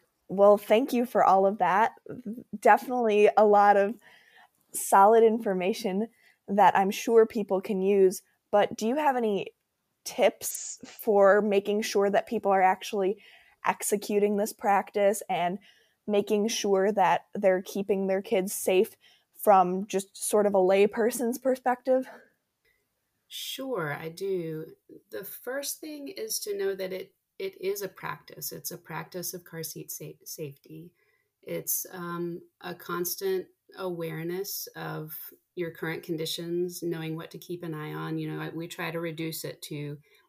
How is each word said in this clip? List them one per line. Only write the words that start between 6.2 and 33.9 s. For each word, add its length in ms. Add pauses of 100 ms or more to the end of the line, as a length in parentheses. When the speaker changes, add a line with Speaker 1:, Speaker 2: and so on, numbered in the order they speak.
Speaker 1:
that 300
I'm 140
sure 340
people 340
can 220
use. 400 (280)
But 280
do 100
you 80
have 220
any 300 (580)
tips 800
for 560
making 400
sure 280
that 200
people 220
are 100
actually 560 (480)
executing 720
this 160
practice 760
and 300 (480)
making 400
sure 460
that 320 (100)
they're 260
keeping 460
their 140
kids 320
safe 420 (480)
from 440
just 280
sort 300
of 100
a 40
layperson's 800
perspective? 720 (1200)
Speaker 2:
Sure, 680
I 160
do. 560 (460)
The 120
first 560
thing 280
is 320
to 180
know 180
that 160
it, 220 (260)
it 220
is 200
a 60
practice. 640
It's 200
a 60
practice 560
of 100
car 200
seat 280
sa-, 340
safety. 640 (500)
It's, 520
um, 480 (200)
a 140
constant 680 (320)
awareness 1000